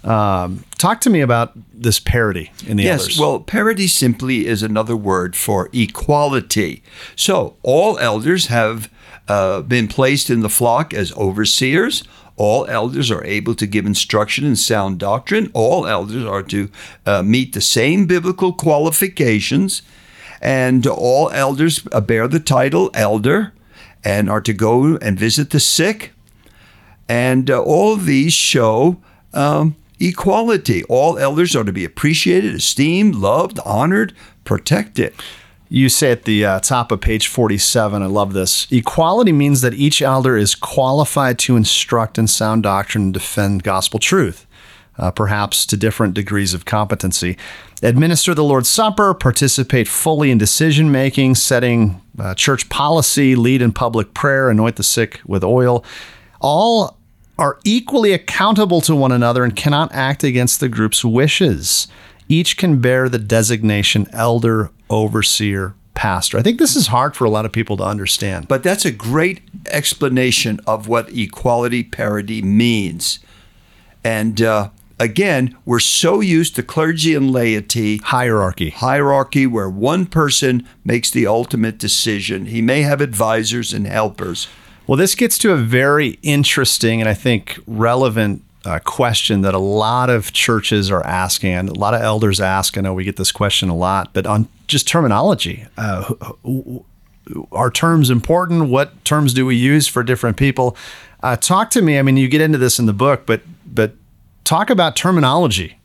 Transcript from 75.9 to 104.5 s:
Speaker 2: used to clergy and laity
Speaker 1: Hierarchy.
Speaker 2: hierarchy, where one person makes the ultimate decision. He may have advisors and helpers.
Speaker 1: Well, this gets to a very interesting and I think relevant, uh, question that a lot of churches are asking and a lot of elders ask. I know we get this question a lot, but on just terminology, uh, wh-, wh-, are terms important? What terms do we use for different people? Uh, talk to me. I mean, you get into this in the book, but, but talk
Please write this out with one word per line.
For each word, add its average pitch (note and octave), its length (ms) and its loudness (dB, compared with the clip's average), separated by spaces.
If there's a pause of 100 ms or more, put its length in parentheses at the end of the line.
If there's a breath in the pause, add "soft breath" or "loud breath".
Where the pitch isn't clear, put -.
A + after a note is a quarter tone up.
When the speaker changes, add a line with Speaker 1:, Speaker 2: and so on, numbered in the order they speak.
Speaker 2:
used E3+ 360 0
to A#2+ 60 -4
clergy D#3+ 520 0
and C3+ 180 2
laity G#2+ 720 0
Speaker 1:
Hierarchy. G#2+ 640 0
Speaker 2:
hierarchy, C#3 760 0
where G#2 240 -2
one C#3+ 360 -2
person C3+ 580 0 (200 loud breath)
makes A#2 260 -2
the A#2+ 160 0
ultimate A2+ 520 -2
decision. G2+ 680 -4
He A2+ 160 -4
may C3 200 2
have C#3+ 180 0
advisors A2+ 720 -2
and G#2 140 -4
helpers. G2 600 -4 (400 loud breath)
Speaker 1:
Well, C3+ 120 2
this - 160 2
gets - 240 0
to G3+ 140 2
a D#3+ 40 2
very C3 640 2
interesting C3+ 800 0
and A2 80 0
I G#2+ 60 0
think A2+ 520 -4
relevant, A2+ 760 0 (220)
uh, E2+ 160 -4
question A2 640 0
that G2 120 0
a F#2+ 40 0
lot G#2+ 520 0
of A2+ 220 0
churches G#2 580 0
are F#2 160 0
asking F#2 480 -2
and F#2+ 140 -4
a G2 100 -8
lot G#2 160 0
of A2+ 80 -2
elders G#2+ 380 0
ask. F#2+ 360 -2
I G2 60 -4
know F#2+ 100 -2
we F#2 120 -6
get F#2+ 120 -4
this F#2 160 -2
question G2+ 380 -2
a E2+ 60 -2
lot, F#2 360 -2
but F#2+ 140 -2
on G#2 220 0 (180)
just - 200 -2
terminology, A#2 800 0 (140)
uh, G2+ 260 -4
wh-, - 300 -10 (100)
wh-, - 1080 -12
are A#2 180 0
terms E3 400 4
important? E3 580 0
What C#3 360 -2
terms D3 280 2
do B2+ 140 2
we B2 100 2
use C3+ 320 4
for B2 140 -2
different A#2+ 340 0
people? C3 400 0 (460 loud breath)
Uh, B2 140 0
talk G#3 340 0
to A3+ 120 2
me. D3 160 4
I C3+ 40 2
mean, C3+ 140 4
you C3 120 4
get D3+ 120 2
into D#3 180 2
this B2 200 2
in A#2 80 2
the G#2+ 60 2
book, B2+ 340 0
but, A2 160 0 (220)
but A2 300 -2 (500)
talk F#3 260 0